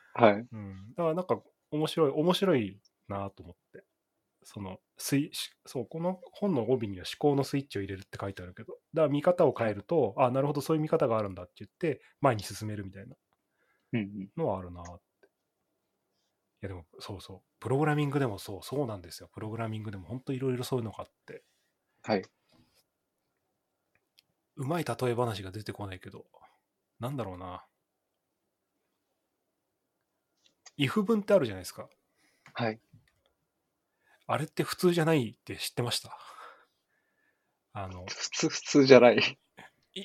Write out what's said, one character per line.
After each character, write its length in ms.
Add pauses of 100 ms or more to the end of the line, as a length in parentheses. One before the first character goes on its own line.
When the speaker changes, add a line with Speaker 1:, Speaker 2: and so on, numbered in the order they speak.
(140)
Speaker 1:
は 180
い。 20
Speaker 2:
う 240
ん。 380
だ 80
か 60
ら 60
な 80
ん 20
か 160 (300)
面 160
白 200
い、 40
面 220
白 220
い 240 (320)
な 180
と 140
思 100
っ 20 (160)
て。 120 (600)
そ 180
の、 180 (180)
ス 200
イ-、 160
し-、 180 (140)
そ 160
う、 40
こ 140
の 200 (120)
本 240
の 160
帯 160
に 120
は 60
思 140
考 160
の 80
ス 140
イ 40
ッ 60
チ 100
を 40
入 60
れ 80
る 60
っ 40
て 140
書 80
い 60
て 80
あ 40
る 100
け 80
ど、 100 (200)
だ 100
か 0
ら 40
見 140
方 240
を 100
変 140
え 40
る 100
と、 320
Speaker 1:
は 100
い。 40
Speaker 2:
「あ、 20
な 100
る 60
ほ 60
ど、 80
そ 120
う 40
い 20
う 20
見 80
方 180
が 100
あ 40
る 80
ん 60
だ」 100
っ 20
て 100
言 100
っ 40
て、 300 (200)
前 140
に 80
進 240
め 80
る 80
み 80
た 100
い 60
な 80 (760)
Speaker 1:
う 40
ん 20
う 40
ん。 320
Speaker 2:
の 120
は 120
あ 20
る 100
な 100
っ 40 (360)
て。 60
い 20 (1300)
や、 80
で 40
も、 120 (140)
そ 180
う 40
そ 140
う。 60 (180)
プ 100
ロ 80
グ 80
ラ 100
ミ 100
ン 40
グ 100
で 80
も 120
そ 200
う、 40
そ 200
う 40
な 80
ん 60
で 100
す 100
よ。 120
プ 80
ロ 80
グ 80
ラ 100
ミ 100
ン 60
グ 80
で 60
も 100
ほ 80
ん 60
と 120
い 60
ろ 120
い 60
ろ 60
そ 140
う 20
い 20
う 40
の 60
が 100
あ 20
っ 40 (180)
て。 180 (600)
Speaker 1:
は 120
い。 80 (2250)
Speaker 2:
う 100
ま 140
い 40
例 120 (140)
え 60
話 280
が 80
出 120
て 80
こ 160
な 60
い 60
け 100
ど、 160 (760)
な 100
ん 60
だ 80
ろ 120
う 20
な。 260 (3250)
if 260
文 180
っ 20
て 100
あ 60
る 60
じ 60
ゃ 40
な 40
い 20
で 40
す 80
か。 140 (640)
Speaker 1:
は 160
い。 100 (1500)
Speaker 2:
あ 100
れ 80
っ 20
て 160
普 140
通 160
じ 80
ゃ 40
な 80
い 240
っ 60
て 140
知 140
っ 20
て 100
ま 80
し 80
た？ 180 (1600)
あ 140
の、 200
Speaker 1:
普 220
通、 200
普 120
通 240
じ 100
ゃ 40
な 120
い。 60 (760)
Speaker 2:
い-、 100